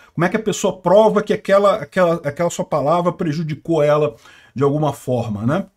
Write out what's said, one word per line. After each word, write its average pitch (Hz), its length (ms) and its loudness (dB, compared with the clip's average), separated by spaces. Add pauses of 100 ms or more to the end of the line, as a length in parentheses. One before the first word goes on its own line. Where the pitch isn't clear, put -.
(140)
Como 160 120 -2
é 185 40 2
que - 60 -6
a 220 80 -2
pessoa 185 340 -4
prova 208 460 4
que 214 80 -4
aquela, 196 440 2
aquela, 170 400 0
aquela 170 340 -4
sua 175 160 -8
palavra 170 480 0
prejudicou 160 680 -4
ela 147 320 2 (400)
de 127 80 -4
alguma 143 300 0
forma, 113 540 -6
né? 170 320 -2